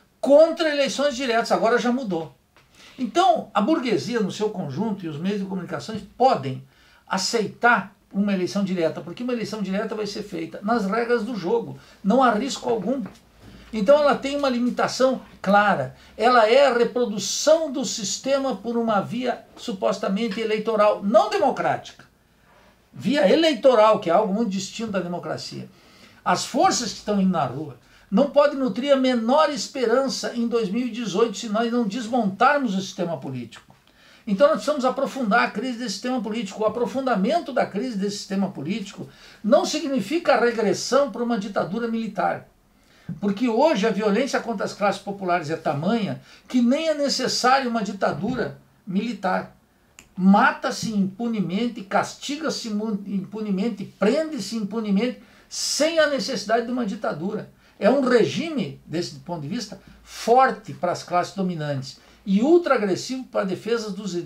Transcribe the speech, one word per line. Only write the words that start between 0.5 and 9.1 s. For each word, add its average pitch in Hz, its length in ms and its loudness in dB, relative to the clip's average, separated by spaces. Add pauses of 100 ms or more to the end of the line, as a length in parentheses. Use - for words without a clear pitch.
eleições 277 440 0
diretas, 233 380 0
agora 214 260 2
já 233 140 0
mudou. 185 420 -4 (640)
Então, 330 560 0
a 202 60 2
burguesia 226 600 0
no 175 100 -2
seu 208 180 -4
conjunto 185 560 -6
e 160 40 -6
os 143 80 -8
meios 196 220 -2
de 190 60 -6
comunicação 185 540 -8 (180)
podem 135 480 2 (400)
aceitar 220 880 0 (200)
uma 202 200 0
eleição 185 300 -2
direta, 165 380 -2
porque 170 220 -12